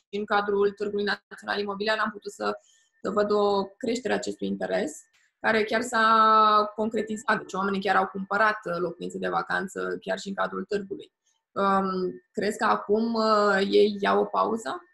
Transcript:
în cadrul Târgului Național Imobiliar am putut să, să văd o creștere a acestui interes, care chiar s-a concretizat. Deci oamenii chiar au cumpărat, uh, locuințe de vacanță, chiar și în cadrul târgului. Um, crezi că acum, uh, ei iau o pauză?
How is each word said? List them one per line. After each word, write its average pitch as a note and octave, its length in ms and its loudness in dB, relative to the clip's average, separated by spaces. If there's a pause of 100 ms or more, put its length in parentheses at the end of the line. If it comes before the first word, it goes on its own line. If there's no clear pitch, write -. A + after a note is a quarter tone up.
în G#3 160 -6
cadrul G3+ 460 0
Târgului G3+ 320 -6
Național G3+ 560 -6
Imobiliar G#3 380 -2
am G#3+ 140 -2
putut G3+ 200 -14
să, G#3 280 -4 (420)
să G3 80 -4
văd G#3 220 0
o G3+ 340 2
creștere - 480 -4
a - 20 2
acestui G3+ 320 -6
interes, F#3+ 440 -4 (480)
care A3 240 2
chiar A3+ 180 0
s-a A3 920 4
concretizat. G#3+ 640 -2
Deci - 160 -10
oamenii G3 280 -2
chiar F#3+ 140 2
au F#3+ 120 2
cumpărat, G#3 580 0
uh, F3 120 -4
locuințe - 400 -6
de F2+ 120 -4
vacanță, F2+ 720 -4
chiar F#2+ 180 -4
și - 80 -12
în G2 60 -8
cadrul F#2+ 300 -4
târgului. - 480 -8 (400)
Um, F#3+ 720 0 (100)
crezi - 260 -4
că A3+ 80 -2
acum, G#3+ 480 0
uh, G#3 560 4
ei G3+ 300 4
iau G3 200 2
o G#3 60 2
pauză? A3+ 560 -2 (120)